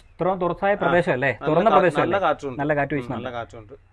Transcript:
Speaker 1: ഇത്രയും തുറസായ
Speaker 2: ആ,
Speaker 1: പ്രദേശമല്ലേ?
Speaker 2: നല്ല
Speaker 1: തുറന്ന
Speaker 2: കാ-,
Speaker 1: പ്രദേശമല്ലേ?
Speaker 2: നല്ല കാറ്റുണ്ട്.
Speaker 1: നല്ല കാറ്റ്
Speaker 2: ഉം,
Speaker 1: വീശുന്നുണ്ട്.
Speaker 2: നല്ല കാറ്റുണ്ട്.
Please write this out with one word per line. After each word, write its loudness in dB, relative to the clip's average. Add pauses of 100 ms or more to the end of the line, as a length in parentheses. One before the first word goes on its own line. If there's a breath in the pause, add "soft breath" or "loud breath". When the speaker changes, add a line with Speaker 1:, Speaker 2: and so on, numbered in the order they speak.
Speaker 1:
ഇത്രയും -2
തുറസായ 0
Speaker 2:
ആ, -4
Speaker 1:
പ്രദേശമല്ലേ? 2
Speaker 2:
നല്ല -4
Speaker 1:
തുറന്ന 4
Speaker 2:
കാ-, 4
Speaker 1:
പ്രദേശമല്ലേ? 4
Speaker 2:
നല്ല 0
കാറ്റുണ്ട്. -2
Speaker 1:
നല്ല 0
കാറ്റ് -2
Speaker 2:
ഉം, -2
Speaker 1:
വീശുന്നുണ്ട്. -8
Speaker 2:
നല്ല -10
കാറ്റുണ്ട്. -14 (200)